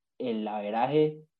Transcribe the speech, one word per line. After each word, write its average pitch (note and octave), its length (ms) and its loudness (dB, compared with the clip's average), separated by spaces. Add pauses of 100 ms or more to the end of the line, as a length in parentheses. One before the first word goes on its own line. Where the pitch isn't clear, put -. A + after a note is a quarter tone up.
(160)
el A2 300 -4
averaje B2 800 0 (160)